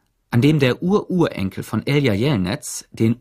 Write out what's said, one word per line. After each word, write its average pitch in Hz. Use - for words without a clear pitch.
an 120
dem 147
der 127
Ururenkel 170
von -
Elja 139
Jelnitz 101
den 117